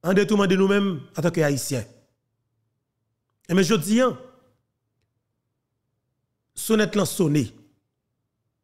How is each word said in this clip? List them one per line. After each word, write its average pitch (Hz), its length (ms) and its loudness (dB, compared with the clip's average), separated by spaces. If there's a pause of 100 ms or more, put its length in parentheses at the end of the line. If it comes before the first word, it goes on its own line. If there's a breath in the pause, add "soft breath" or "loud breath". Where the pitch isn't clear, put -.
en 180 120 0
détournant 202 320 2
de 185 100 2
nous-mêmes 196 440 0 (160)
en 147 60 -6
tant 170 80 0
qu'Haïtiens. 143 540 -2 (1600)
Et 185 60 -2
mais 190 100 4
je 208 100 2
dis, 208 260 2
hein, 247 180 0 (2250)
sonnette 214 420 -2
l'a 196 80 2
sonné. 147 480 0 (1120)